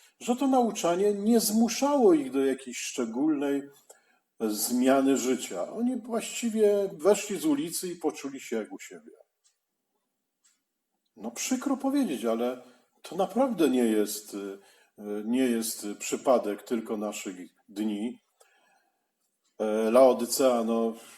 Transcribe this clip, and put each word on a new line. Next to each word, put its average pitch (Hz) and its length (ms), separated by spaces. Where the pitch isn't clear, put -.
że 240 160
to 277 100
nauczanie 208 680
nie 214 260
zmuszało 226 760
ich 135 160
do 135 140
jakiejś 127 340
szczególnej 139 840
zmiany 123 760
życia. 113 560
Oni 247 240
właściwie 208 960
weszli 185 460
z 143 60
ulicy 160 440
i 175 80
poczuli 139 440
się - 160
jak 107 160
u 285 60
siebie. - 340
No 214 140
przykro 254 460
powiedzieć, 247 480
ale 120 380
to - 140
naprawdę 185 540
nie 123 140
jest, 107 500
y, 98 240
nie 127 220
jest 113 400
przypadek 110 640
tylko 113 340
naszych 104 400
dni. 107 540
E, 107 320
Laodycea, 120 720
no, 113 300